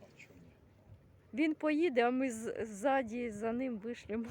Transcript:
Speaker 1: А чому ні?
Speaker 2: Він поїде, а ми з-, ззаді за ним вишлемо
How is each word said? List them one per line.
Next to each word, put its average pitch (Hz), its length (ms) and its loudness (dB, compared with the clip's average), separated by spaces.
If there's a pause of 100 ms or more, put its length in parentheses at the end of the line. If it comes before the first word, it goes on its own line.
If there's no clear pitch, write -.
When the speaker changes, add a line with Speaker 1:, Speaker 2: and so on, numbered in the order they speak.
Speaker 1:
А - 200 -20
чому - 140 -20 (100)
ні? - 60 -20 (840)
Speaker 2:
Він 311 200 2
поїде, 302 540 2
а - 20 4
ми 254 200 2
з-, 220 360 -6
ззаді 240 640 0
за 214 220 -2
ним 247 260 -2
вишлемо 226 520 -4